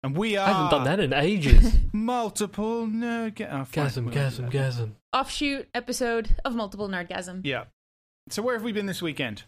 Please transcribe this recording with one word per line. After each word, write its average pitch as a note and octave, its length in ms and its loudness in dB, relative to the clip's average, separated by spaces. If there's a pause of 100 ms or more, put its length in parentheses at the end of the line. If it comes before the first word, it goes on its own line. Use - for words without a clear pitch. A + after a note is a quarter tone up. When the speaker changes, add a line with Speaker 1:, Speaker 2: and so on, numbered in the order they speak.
Speaker 1:
And C#3 120 -4
we G#3 220 0
are G3 100 2
Speaker 2:
I F#3+ 60 4
haven't F#3 180 2
done C#3 140 2
that F3 140 2
in C3+ 140 0
ages. D#3+ 600 8 (120)
Speaker 3:
<laughs> - 80 -4
Speaker 1:
Multiple A3 920 -4
Nerdga-, A3+ 680 -6
oh, C3+ 140 -6
fine. D3 220 -4
Speaker 2:
Gasm, B2+ 100 -4
Speaker 1:
We B2 60 -4
won't A2 100 -6
do C#3+ 60 -2
Speaker 2:
gasm, B2+ 320 -4
Speaker 1:
that. - 0 -
Speaker 2:
gasm. B2 400 -2 (220)
Speaker 3:
Offshoot C#4 600 -4
episode A#3+ 640 0 (100)
of C4 100 -2
Multiple G3+ 320 -6
Nerdgasm. F#3 560 -8
Speaker 1:
Yeah. B2+ 220 -4 (640)
So - 140 -6
where B3 120 -2
have A3 80 -6
we A#3+ 80 -4
been G3+ 140 -4
this F#3 160 -6
weekend? C3+ 460 -6